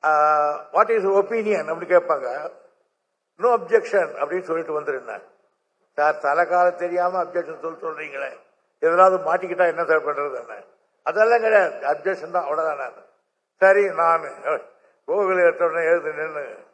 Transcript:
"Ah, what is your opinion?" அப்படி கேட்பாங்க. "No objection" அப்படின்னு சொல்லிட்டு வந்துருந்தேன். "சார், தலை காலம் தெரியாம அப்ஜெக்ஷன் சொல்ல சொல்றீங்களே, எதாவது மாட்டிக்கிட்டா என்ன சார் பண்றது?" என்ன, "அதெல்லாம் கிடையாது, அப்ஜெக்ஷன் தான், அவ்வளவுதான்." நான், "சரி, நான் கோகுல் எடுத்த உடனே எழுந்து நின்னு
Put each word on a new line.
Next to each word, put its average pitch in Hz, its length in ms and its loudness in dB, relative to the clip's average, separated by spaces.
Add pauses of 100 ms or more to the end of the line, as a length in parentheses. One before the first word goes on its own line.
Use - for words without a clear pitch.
"Ah, 151 500 2 (200)
what 214 160 2
is 226 140 0
your 196 160 2
opinion?" 208 500 -2
அப்படி 165 220 -8
கேட்பாங்க. 160 380 2 (1120)
"No 220 160 2
objection" 214 580 0
அப்படின்னு 170 340 -6
சொல்லிட்டு 165 300 -4
வந்துருந்தேன். 127 460 -8 (720)
"சார், 151 200 2
தலை 147 280 0
காலம் 175 360 2
தெரியாம 175 400 -2
அப்ஜெக்ஷன் 165 400 -8
சொல்ல 160 160 -10
சொல்றீங்களே, 147 520 -10 (520)
எதாவது 185 360 6
மாட்டிக்கிட்டா 175 480 0
என்ன 165 180 -2
சார் 156 220 2
பண்றது?" 143 340 -4
என்ன, 117 160 -16 (500)
"அதெல்லாம் 220 400 2
கிடையாது, 202 400 2
அப்ஜெக்ஷன் 156 500 -4
தான், 170 120 -2
அவ்வளவுதான்." 151 340 -4
நான், 117 240 -14 (540)
"சரி, 196 240 6 (160)
நான் 165 260 2 (840)
கோகுல் 185 360 2
எடுத்த 170 200 2
உடனே 165 200 -2
எழுந்து 160 280 0
நின்னு 151 320 -10 (300)